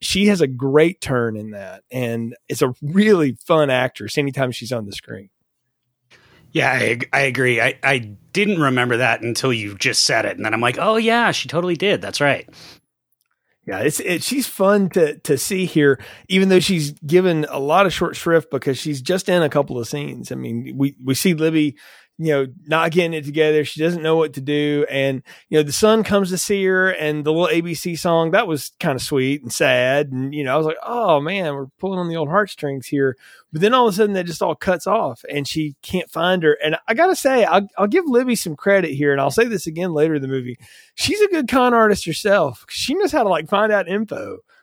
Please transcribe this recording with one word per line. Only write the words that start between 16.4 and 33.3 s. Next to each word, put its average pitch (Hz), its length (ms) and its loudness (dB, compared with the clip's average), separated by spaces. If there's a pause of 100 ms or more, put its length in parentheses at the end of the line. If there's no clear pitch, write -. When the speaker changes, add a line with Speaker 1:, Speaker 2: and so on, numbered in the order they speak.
Speaker 1:
though 185 120 6
she's 156 320 0
given 165 580 2
a 143 80 -6
lot 151 260 2
of 180 80 0
short 165 240 -4
shrift 165 340 2
because 135 280 -2
she's 143 240 -6
just 180 260 -2
in 180 140 4
a 147 80 2
couple 143 280 -2
of 117 80 -6
scenes. 135 460 -10
I 127 40 -8
mean, 127 420 -8
we, 139 260 0
we 135 100 0
see 180 200 2
Libby, 156 420 0 (440)
you 160 120 0
know, 139 140 2 (200)
not 160 240 2
getting 170 220 0
it 156 120 -6
together. 151 400 2
She - 160 -10
doesn't 170 220 -2
know 160 140 2
what 156 160 0
to - 80 -10
do. 147 500 -2
And, 135 320 -2 (280)
you 156 80 2
know, 151 40 6
the 147 80 -8
son 220 320 4
comes 196 280 0
to 180 80 -4
see 196 260 0
her 185 260 2
and 151 340 -4
the 151 60 0
little 165 180 2
A 165 120 2
B 170 140 -4
C 175 200 -6
song, 165 380 2
that 208 160 2
was 151 320 -4
kinda 139 180 -2
sweet 135 440 -2
and 120 100 -10
sad. 135 580 2
And, 131 240 -6
you 147 80 -4
know, 131 100 -2
I 139 40 2
was 156 100 0
like, 156 180 -4
"Oh 214 360 2
man, 165 340 -4
we're 139 140 -8 (100)
pulling 190 220 -4
on 175 80 -2
the 165 80 -4
old 156 120 -2
heartstrings 151 600 -2
here." 135 280 0 (360)